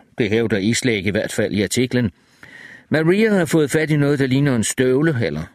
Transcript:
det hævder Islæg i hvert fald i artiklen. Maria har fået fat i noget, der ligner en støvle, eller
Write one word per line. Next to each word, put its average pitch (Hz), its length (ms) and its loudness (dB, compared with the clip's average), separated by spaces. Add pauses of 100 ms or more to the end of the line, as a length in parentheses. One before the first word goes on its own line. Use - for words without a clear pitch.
(180)
det 98 120 0
hævder 110 280 2
Islæg 107 480 -2
i 104 40 0
hvert - 220 -4
fald 107 200 -2
i 101 100 0
artiklen. 123 480 -2 (800)
Maria 190 460 2
har 180 100 2
fået 151 260 0
fat 156 200 0
i 156 60 2
noget, 143 220 2
der 135 80 2
ligner 135 300 2
en 104 80 0
støvle, 131 580 0
eller 78 200 -4 (120)